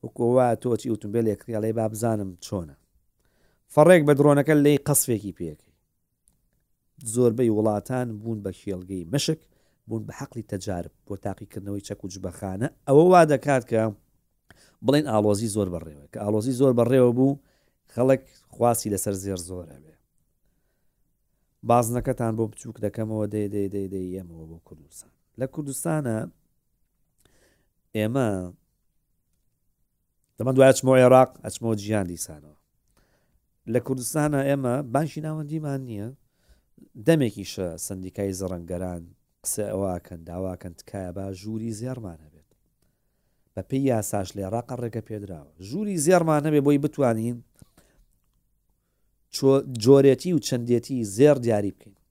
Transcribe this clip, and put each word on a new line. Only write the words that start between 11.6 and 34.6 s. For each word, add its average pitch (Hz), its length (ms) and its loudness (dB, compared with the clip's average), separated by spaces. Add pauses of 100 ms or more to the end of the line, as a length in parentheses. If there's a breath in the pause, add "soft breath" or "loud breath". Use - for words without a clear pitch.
چەک 101 160 -12
و 101 100 -10
جبەخانە. 95 540 -8 (200)
ئەوە 143 240 8
وا 180 140 10
دەکات 139 460 0
کە 113 100 2 (1040 soft breath)
بڵێن 143 260 2
ئالۆزی 107 440 2
زۆر 101 180 0
بەڕێوە، 80 400 -12
کە 110 100 -12
ئالۆزی 107 360 -2
زۆر 135 200 6
بەڕێوە 123 380 4
بوو، 135 220 2 (580)
خەڵک 131 260 2 (300)
خواسی 117 400 0
لەسەر 98 300 -4
زێر 98 160 -6 (100)
زۆر 90 260 -12
هەبێ. 78 180 -20 (1700)
بازنەکەتان 117 760 0
بۆ 113 140 0
بچووک - 340 -18
دەکەمەوە، 107 480 -6
دەی، 104 200 -4
دەی، 101 160 -4
دەی، 98 240 -8
دەی، 92 220 -8
ئێمەوە 85 360 -14
بۆ 82 60 -18 (100)
کوردستان. - 460 -20 (260)
لە - 140 -4
کوردستانە 143 640 -4 (1800)
ئێمە، 113 320 0 (2000)
دەمەن 127 160 -2
دوای 131 160 8
ئەچمەوە 131 300 4
عێراق، 127 300 8 (140)
ئەچمەوە 113 360 -4
جیهان 101 300 -2
دیسانەوە. 76 460 -16 (1160)
لە 120 120 4
کوردستانە 139 600 -2
ئێمە 135 260 0 (200)